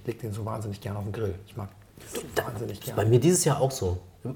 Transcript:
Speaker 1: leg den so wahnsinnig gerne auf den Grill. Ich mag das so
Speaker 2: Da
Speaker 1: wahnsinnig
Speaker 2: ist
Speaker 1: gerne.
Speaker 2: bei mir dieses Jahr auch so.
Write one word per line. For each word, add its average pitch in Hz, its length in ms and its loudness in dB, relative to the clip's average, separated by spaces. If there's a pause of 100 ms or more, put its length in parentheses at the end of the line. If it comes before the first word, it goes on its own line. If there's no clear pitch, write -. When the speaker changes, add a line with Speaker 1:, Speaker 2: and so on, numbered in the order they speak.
Speaker 1:
leg 117 160 -4
den 110 120 -6
so 104 120 -6
wahnsinnig 107 360 -6
gerne 101 180 -6
auf 101 60 -6
den 104 80 -6
Grill. 104 220 -2 (120)
Ich - 100 -16
mag 98 120 -6 (300)
das - 220 -16
so - 140 -12
Speaker 2:
Da - 120 0
Speaker 1:
wahnsinnig 107 320 -6
Speaker 2:
ist - 60 -12
Speaker 1:
gerne. 110 160 0
Speaker 2:
bei 104 60 4
mir 120 120 8
dieses 170 260 6
Jahr 139 160 4
auch 131 100 4
so. 90 280 0 (360)